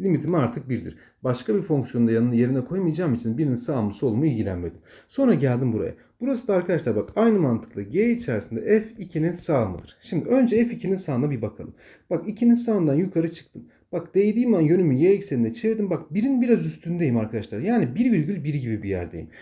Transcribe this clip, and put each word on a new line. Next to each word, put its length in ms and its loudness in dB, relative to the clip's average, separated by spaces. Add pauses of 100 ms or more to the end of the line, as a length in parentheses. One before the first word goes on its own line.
limitim 340 0
artık 340 -2
birdir. 280 -8 (260)
Başka 320 -2
bir 60 0
fonksiyonu 460 0
da 40 2
yanına, 240 2
yerine 300 2
koymayacağım 480 -2
için 240 -4
birinin 180 0
sağ 260 -2
mı 120 -2
sol 200 -2
mu 120 0
ilgilenmedim. 540 -4 (280)
Sonra 260 2
geldim 400 0
buraya. 200 -2 (280)
Burası 260 -4
da 60 2
arkadaşlar 420 0
bak 200 -2
aynı 240 4
mantıkla 420 0
G 300 0
içerisinde 680 0
F 240 -10
ikinin 280 -2
sağ 340 0
mıdır? 360 -8
Şimdi 280 -4
önce 360 4
F 100 -4
ikinin 200 -2
sağına 360 -2
bir 100 -4
bakalım. 320 -8 (360)
Bak 200 -4
ikinin 240 4
sağından 420 2
yukarı 360 0
çıktım. 340 -18 (260)
Bak 240 -6
değdiğim 380 2
an 80 4
yönümü 340 4
Y 160 4
eksenine 420 0
çevirdim. 360 -2
Bak 240 -6
birin 280 0
biraz 240 4
üstündeyim 520 -2
arkadaşlar. 420 -4
Yani 360 0
bir 160 2
virgül 320 0
bir 100 -2
gibi 300 -4
bir 60 -4
yerdeyim. 380 -6 (140)